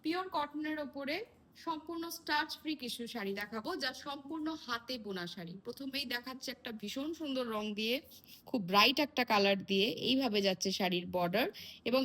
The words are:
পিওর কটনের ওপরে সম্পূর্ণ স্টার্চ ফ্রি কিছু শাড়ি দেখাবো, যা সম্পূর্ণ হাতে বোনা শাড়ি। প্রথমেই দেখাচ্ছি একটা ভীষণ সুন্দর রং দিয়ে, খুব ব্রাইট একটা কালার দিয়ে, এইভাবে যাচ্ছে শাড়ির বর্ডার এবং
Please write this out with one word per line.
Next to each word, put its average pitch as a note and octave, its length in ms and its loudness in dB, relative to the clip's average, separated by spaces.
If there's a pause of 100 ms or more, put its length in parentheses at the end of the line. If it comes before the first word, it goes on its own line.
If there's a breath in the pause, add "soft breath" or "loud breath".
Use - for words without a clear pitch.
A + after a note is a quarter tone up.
পিওর F#4 280 -2
কটনের D4+ 480 -4
ওপরে C#4+ 460 -6 (300)
সম্পূর্ণ E4 540 -6
স্টার্চ D#4 520 -2
ফ্রি D4+ 140 -4
কিছু A#3+ 320 -8
শাড়ি G3+ 260 -4
দেখাবো, A3 420 -6
যা C4 180 -4
সম্পূর্ণ D4+ 640 -6 (100)
হাতে A#3+ 320 -6
বোনা F#3+ 300 -6
শাড়ি। E3+ 260 -10 (100)
প্রথমেই C4+ 420 -6
দেখাচ্ছি B3 460 -6
একটা B3 200 -10
ভীষণ C4 420 -6
সুন্দর C4+ 340 -2
রং G#3+ 260 -2
দিয়ে, A3+ 280 0 (440 loud breath)
খুব A#3+ 160 -2
ব্রাইট B3 380 8
একটা C4+ 260 2
কালার G3+ 400 4
দিয়ে, G3 260 4
এইভাবে A#3+ 500 2
যাচ্ছে F#3+ 300 2
শাড়ির F3+ 360 0
বর্ডার F3+ 400 2 (380 loud breath)
এবং B3+ 200 4